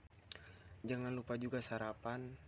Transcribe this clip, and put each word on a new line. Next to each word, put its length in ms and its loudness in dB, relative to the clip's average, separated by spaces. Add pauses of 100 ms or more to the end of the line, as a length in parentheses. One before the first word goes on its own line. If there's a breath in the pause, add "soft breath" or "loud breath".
(880 loud breath)
Jangan 300 2
lupa 180 0
juga 300 4
sarapan 840 0